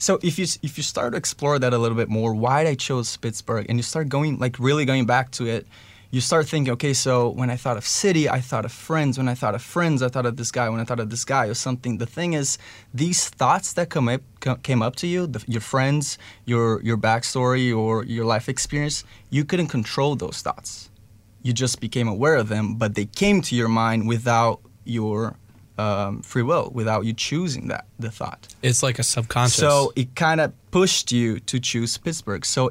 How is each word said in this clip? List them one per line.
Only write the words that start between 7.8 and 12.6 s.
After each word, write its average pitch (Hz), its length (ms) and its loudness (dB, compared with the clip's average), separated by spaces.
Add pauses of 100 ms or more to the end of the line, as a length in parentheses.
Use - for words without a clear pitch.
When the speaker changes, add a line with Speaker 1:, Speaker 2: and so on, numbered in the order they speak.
Speaker 1:
city, 170 380 2 (140)
I - 20 -2
thought 123 240 -4
of - 80 -8
friends. 147 460 0
When 131 100 0
I 120 120 -2
thought 107 180 0
of - 40 -10
friends, 160 440 0
I - 60 0
thought 127 140 0
of 117 100 -2
this 117 220 -6
guy. 120 140 2
When 113 80 -2
I 117 40 -4
thought 120 160 -4
of 107 100 -6
this 117 140 -6 (120)
guy," 123 160 4
or - 20 -4
something. 123 440 -4
The 117 80 -4 (120)
thing 170 160 -2
is, 143 220 -2 (460)